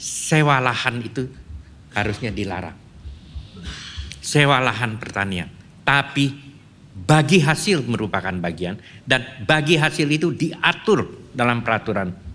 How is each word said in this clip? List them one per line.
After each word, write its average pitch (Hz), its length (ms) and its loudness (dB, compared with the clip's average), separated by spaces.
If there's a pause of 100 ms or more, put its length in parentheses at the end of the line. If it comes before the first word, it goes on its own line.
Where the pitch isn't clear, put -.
sewa 147 560 2
lahan 123 400 0
itu 120 320 -6 (640)
harusnya 104 400 -2
dilarang. 92 400 -6 (1400)
Sewa 143 400 4
lahan 117 400 -2
pertanian. 98 480 -4 (400)
Tapi 139 480 2 (720)
bagi 151 320 6
hasil 151 480 2
merupakan 95 560 -2
bagian 87 400 -6 (240)
dan - 400 -2
bagi 156 320 4
hasil 151 320 2
itu 156 240 2
diatur - 1040 0
dalam 120 240 2
peraturan 104 480 0 (260)